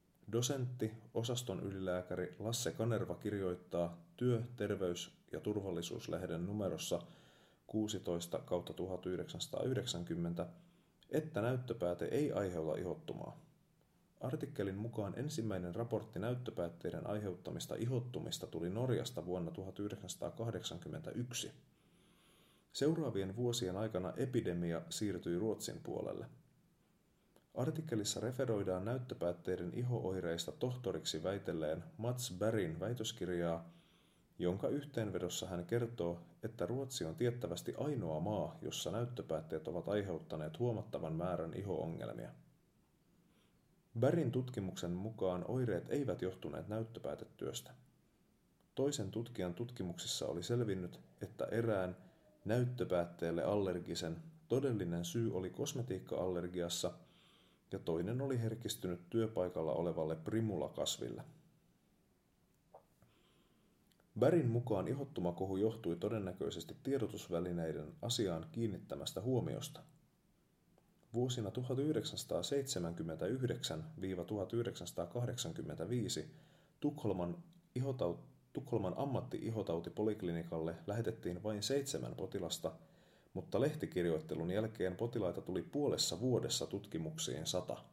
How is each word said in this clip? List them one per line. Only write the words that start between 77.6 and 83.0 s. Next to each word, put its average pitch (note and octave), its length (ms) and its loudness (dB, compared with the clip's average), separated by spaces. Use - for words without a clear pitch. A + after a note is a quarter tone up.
ihotau-, B2 440 2
Tukholman G#2 440 0
ammattiihotautipoliklinikalle F2 1800 0
lähetettiin F#2 560 -2
vain G#2 200 -2
seitsemän C3 520 0
potilasta, F2 580 -4